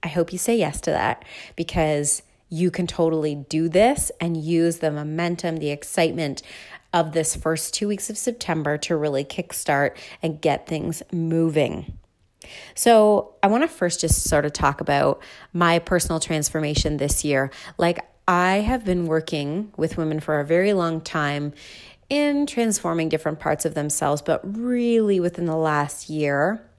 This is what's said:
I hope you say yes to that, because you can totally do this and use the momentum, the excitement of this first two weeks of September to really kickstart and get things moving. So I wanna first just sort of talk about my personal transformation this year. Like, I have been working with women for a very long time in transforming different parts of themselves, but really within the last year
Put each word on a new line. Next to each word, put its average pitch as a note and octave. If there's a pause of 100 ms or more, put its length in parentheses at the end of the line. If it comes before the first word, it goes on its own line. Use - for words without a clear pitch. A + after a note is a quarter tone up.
I E3+
hope E3+
you F3+
say A#3
yes D3+
to -
that, - (320)
because D3+ (300)
you E3+
can F3
totally D#3+
do D#3
this A3
and E3+
use E3
the D#3
momentum, D#3+
the D3+
excitement D#3 (500)
of D#3+
this D#3+
first -
two G#3
weeks G3+
of G#3+
September D#3+
to D#3+
really C#3+
kickstart C#3+ (260)
and D#3
get D3
things E3 (120)
moving. E3 (840)
So G#3+
I G3
wanna B3+
first -
just -
sort D3
of D3
talk C#3+
about C#3 (320)
my E3+
personal E3+
transformation D3+
this C#3+
year. C3+ (260)
Like, E3+ (280)
I F3+
have A3+
been F3+
working D#3
with D#3
women D#3
for D3+
a C#3+
very F3+
long E3
time D3 (560)
in C#4+
transforming E3+
different D#3
parts D3+
of D#3
themselves, D3
but -
really A3+
within F3
the D#3+
last D3+
year D3+ (120)